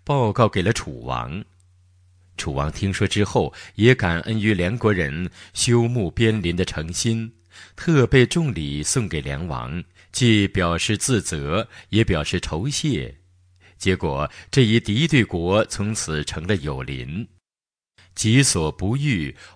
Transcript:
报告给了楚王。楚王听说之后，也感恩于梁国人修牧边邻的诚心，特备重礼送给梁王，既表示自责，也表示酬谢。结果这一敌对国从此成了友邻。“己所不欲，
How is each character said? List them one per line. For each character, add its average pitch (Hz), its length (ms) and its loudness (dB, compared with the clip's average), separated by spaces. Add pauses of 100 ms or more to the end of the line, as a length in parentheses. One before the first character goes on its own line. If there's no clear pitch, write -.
报 131 280 0
告 110 160 4
给 101 140 0
了 95 140 2
楚 58 300 -8
王。 64 380 -6 (920)
楚 - 160 -6
王 69 180 -2
听 98 220 -2
说 101 140 0
之 101 180 0
后， 95 300 0 (220)
也 120 180 6
感 85 280 0
恩 110 160 -2
于 107 140 2
梁 92 240 0
国 113 160 2
人 85 380 -2 (240)
修 120 340 2
牧 113 220 0
边 110 320 2
邻 85 120 -2
的 90 120 0
诚 82 260 -6
心， 113 400 -2 (440)
特 143 300 4
备 127 200 6
重 156 260 0
礼 76 300 -4
送 110 260 -2
给 80 140 -4
梁 69 240 -6
王， 69 360 -8 (300)
既 107 360 4
表 85 280 0
示 101 220 -2
自 113 240 0
责， 78 440 -4 (220)
也 110 160 4
表 80 180 0
示 90 160 -2
酬 87 300 -4
谢。 92 480 -4 (640)
结 92 180 2
果 73 340 -4 (200)
这 135 120 4
一 113 160 4
敌 117 300 0
对 135 160 4
国 92 400 0
从 104 300 -4
此 78 300 -6
成 80 220 -8
了 101 100 0
友 67 260 -6
邻。 67 440 -8 (920)
“己 120 260 4
所 82 300 0
不 107 240 -4
欲， 104 380 -2 (220)